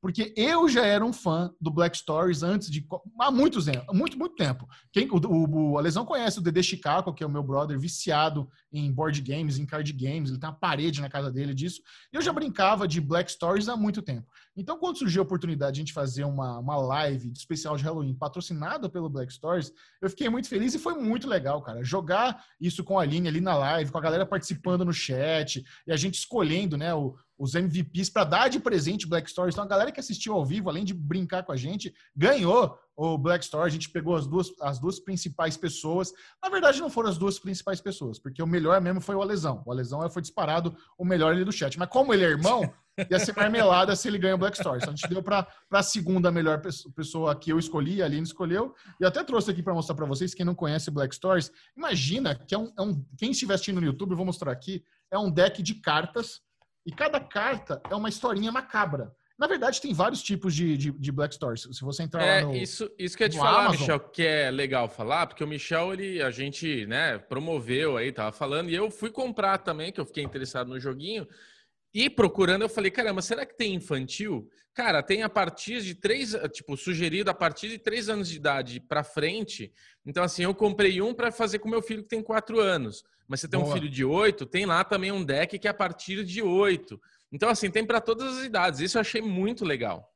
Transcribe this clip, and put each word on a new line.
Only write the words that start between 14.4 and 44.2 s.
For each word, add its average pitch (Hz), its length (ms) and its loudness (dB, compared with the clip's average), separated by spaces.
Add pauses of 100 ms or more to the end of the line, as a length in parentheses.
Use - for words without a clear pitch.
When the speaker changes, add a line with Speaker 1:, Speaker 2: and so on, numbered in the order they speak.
Speaker 1:
Então, 240 200 -6
quando 349 200 -2
surgiu 190 240 2
a 180 40 4
oportunidade 147 500 -2
de 143 40 -2
a 156 40 -4
gente 147 100 -8
fazer 139 320 -2
uma, 135 340 -4
uma 139 160 -2
live 135 560 0
de 123 80 -14
especial 151 380 -4
de 139 80 -2
Halloween 156 280 -2
patrocinada 175 760 -6
pelo 165 200 -6
Black 131 220 -6
Stories, 165 400 -4 (300)
eu 190 80 0
fiquei 247 180 -4
muito 233 220 -2
feliz 240 240 0
e 311 60 -2
foi 339 160 -4
muito 240 300 -2
legal, 147 360 0
cara. 120 240 -8
Jogar 190 580 0 (160)
isso 170 240 -4
com 190 160 2
a 175 40 4
Aline 165 260 0
ali 156 100 0
na 180 160 2
live, 143 360 2
com 170 60 -6
a 156 40 -4
galera 165 240 2
participando 180 580 -2
no 175 80 2
chat, 143 720 0 (240)
e 160 40 -2
a 156 60 2
gente 175 180 -2
escolhendo, 175 600 0
né, 165 180 -2
o, 135 200 -2 (220)
os 135 160 -4
M 180 140 2
V 165 160 0
Ps 175 260 -2
pra 214 140 2
dar 180 260 4
de 254 100 0
presente 196 460 0
Black 165 240 -2
Stories. 180 240 -2
Então, 202 100 -4
a 196 40 -6
galera 202 240 2
que - 80 -10
assistiu 220 340 -6
ao 175 100 2
vivo, 180 240 -2
além 165 160 -2
de 190 120 -2
brincar 175 480 -2
com 175 80 -8
a 139 40 -2
gente, 165 380 -6 (220)
ganhou 196 600 4 (200)
o 160 240 0
Black 170 260 2
Story. 160 220 0
A 156 40 2
gente 160 200 -6
pegou 170 240 0
as 151 100 0
duas, 175 220 0 (140)
as 139 180 -4
duas 190 200 -4
principais 165 580 -4
pessoas. 175 540 -2 (300)
Na 381 80 -2
verdade, 330 300 6
não 320 100 -2
foram 226 200 0
as 170 100 -2
duas 190 180 0
principais 190 440 -6
pessoas, 139 360 -8
porque 135 240 -10
o 165 60 0
melhor 175 340 4
mesmo 180 180 0
foi 196 160 -6
o 196 60 0
Alesão. 160 420 -2
O 117 80 -8
Alesão 131 380 -4
foi 175 140 -6
disparado 165 520 0 (220)
o 180 80 -4
melhor 165 280 4
ali 185 120 2
do 208 60 -2
chat. 147 260 -2
Mas 175 120 -2
como 269 240 4
ele 196 100 8
é 165 60 6
irmão, 170 440 4 (380)
ia 180 80 4
ser 202 160 0
marmelada 202 600 6
se - 120 -4
ele 208 100 0
ganha 190 160 4